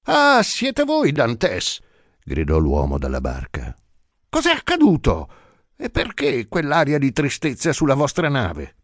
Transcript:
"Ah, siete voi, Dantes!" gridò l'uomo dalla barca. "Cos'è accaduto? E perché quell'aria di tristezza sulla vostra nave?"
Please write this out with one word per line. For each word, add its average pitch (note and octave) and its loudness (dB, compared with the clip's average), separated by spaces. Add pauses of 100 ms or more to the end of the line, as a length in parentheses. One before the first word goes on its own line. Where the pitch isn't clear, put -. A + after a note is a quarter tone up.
"Ah, C#4+ 4
siete C4 -2
voi, C#4+ 2
Dantes!" A#2 -2 (420)
gridò D2+ 0
l'uomo C#2 0
dalla C2 -4
barca. C2 -8 (520)
"Cos'è D#4+ 0
accaduto? G3+ 2 (460)
E - -8
perché - -2
quell'aria D3+ 0
di C3+ 2
tristezza D3 -2
sulla C#3 2
vostra D3+ 0
nave?" E2+ -4